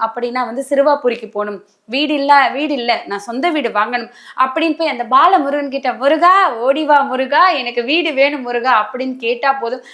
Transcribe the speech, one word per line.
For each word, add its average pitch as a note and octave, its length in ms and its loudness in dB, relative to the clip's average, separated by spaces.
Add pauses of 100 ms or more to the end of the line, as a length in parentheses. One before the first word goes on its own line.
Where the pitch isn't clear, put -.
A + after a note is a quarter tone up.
அப்படின்னா A#3+ 400 -4
வந்து A#3+ 240 -6
சிறுவாபுரிக்கு C4+ 600 0
போகணும். G3+ 320 -8 (220)
"வீடு C#4 280 -2
இல்ல, C#4 400 4
வீடு D4 200 -4
இல்ல, A#3+ 320 -2
நான் G3+ 140 -6
சொந்த B3+ 300 -4
வீடு C#4+ 200 -2
வாங்கணும்" A3 400 -2 (280)
அப்படின்னு C#4+ 380 0
போய் E4 120 -2
அந்த A#3+ 160 -4
பாலமுருகன் C#4+ 680 2
கிட்ட, C4 240 -4
"முருகா, D#4 600 4
ஓடி C4+ 320 0
வா C#4+ 160 6
முருகா, C4+ 480 2
எனக்கு A#3+ 340 -2
வீடு D#4 300 0
வேணும் C#4 280 2
முருகா" A#3+ 480 0
அப்படின்னு B3+ 260 -6
கேட்டா A#3+ 380 -2
போதும், B3 300 -6 (100)